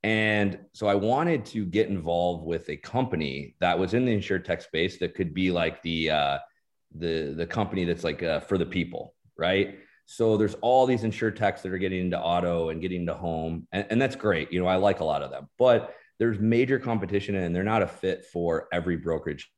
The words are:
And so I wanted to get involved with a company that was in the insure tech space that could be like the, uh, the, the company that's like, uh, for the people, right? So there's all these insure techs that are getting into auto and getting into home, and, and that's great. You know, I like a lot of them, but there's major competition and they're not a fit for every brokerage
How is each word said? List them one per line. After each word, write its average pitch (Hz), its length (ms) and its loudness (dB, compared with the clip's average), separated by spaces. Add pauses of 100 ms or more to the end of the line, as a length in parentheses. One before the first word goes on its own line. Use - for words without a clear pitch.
And 107 560 2 (140)
so 107 140 -2
I 101 80 4
wanted 127 520 2
to 107 180 -4
get 95 240 2
involved 85 560 0
with 82 240 -4
a 76 80 -8
company 76 800 -4
that 87 200 2
was 92 160 0
in 127 100 2
the 123 80 2
insure 95 260 0
tech 87 220 -4
space 85 380 -2
that 87 160 -4
could 85 180 -4
be 92 180 2
like 82 300 0
the, 80 300 0
uh, 71 260 2 (580)
the, 80 400 -4
the 82 120 -4
company 95 380 -2
that's 85 180 -2
like, 78 180 -2
uh, 80 200 -2
for 98 180 -2
the 82 60 2
people, - 500 -6 (200)
right? 95 440 0 (260)
So 110 320 2
there's 104 180 2
all 127 320 4
these 120 160 2
insure 110 280 -2
techs 101 320 -2
that 92 100 -6
are 95 40 -4
getting 92 240 -2
into 90 180 0
auto 85 500 0
and 80 120 -6
getting 90 200 -4
into 85 120 -2
home, 82 580 -4
and, 98 200 -2
and 117 100 2
that's 131 140 0
great. 87 380 0
You 90 80 2
know, 90 60 2
I 92 100 4
like 98 240 4
a - 40 -2
lot 73 160 0
of 67 100 -8
them, 69 160 -12 (120)
but 120 340 4 (240)
there's 113 220 0
major 120 400 4
competition 101 560 -2
and 87 200 0
they're 92 80 0
not 107 200 2
a 85 40 0
fit - 440 -4
for 85 420 -2
every 87 240 0
brokerage 76 600 -4